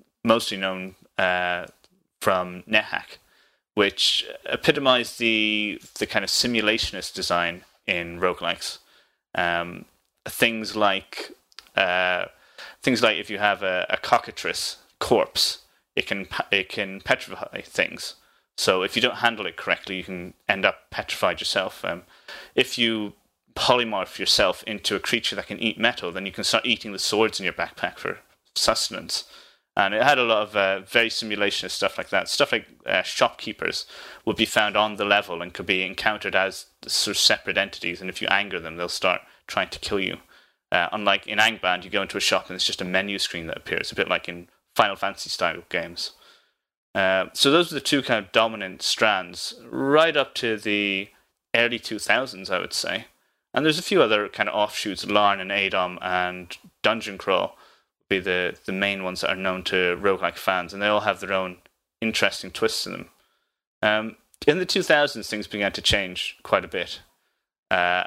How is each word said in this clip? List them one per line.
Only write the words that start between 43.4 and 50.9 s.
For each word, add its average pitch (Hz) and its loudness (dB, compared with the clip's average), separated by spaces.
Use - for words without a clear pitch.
that - -8
appears, - -4
a - -12
bit 90 0
like 87 -2
in 87 -14
Final 101 4
Fantasy - -6
style 85 -2
games. 85 -6
Uh, 95 4
so - 4
those 170 4
are 156 -8
the 135 -4
two - 2
kind 110 0
of 95 -16
dominant 110 2
strands, 95 0
right 147 4
up - 0
to 113 -2
the 101 0